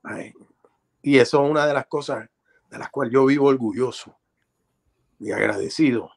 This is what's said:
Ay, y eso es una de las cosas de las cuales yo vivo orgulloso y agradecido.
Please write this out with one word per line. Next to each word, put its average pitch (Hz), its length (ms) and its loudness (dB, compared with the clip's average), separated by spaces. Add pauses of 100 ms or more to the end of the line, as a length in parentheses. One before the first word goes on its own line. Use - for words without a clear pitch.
Ay, - 300 -12 (680)
y 143 160 4
eso 139 260 4
es 147 80 0
una 151 160 2
de 147 60 0
las 135 140 -2
cosas 135 420 -8 (400)
de - 80 -18
las - 140 -14
cuales 123 220 -4
yo 135 120 6
vivo 139 220 4
orgulloso 120 720 -2 (1000)
y 107 120 -10
agradecido. 107 840 -2